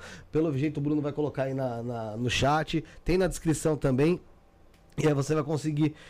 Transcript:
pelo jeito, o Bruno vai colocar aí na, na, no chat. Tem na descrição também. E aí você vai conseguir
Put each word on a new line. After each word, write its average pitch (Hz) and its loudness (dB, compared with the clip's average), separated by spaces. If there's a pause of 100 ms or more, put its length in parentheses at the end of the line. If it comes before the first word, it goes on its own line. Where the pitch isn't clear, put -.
(300)
pelo 160 2
jeito, 147 -2
o 143 -2
Bruno 147 2
vai 143 -2
colocar 143 -2
aí 135 -2
na, 127 -2
na, 113 -6
no 123 -2
chat. 147 0 (220)
Tem 170 2
na 185 2
descrição 156 0
também. 147 2 (840)
E 151 4
aí 147 4
você 139 0
vai 156 2
conseguir 151 0 (140)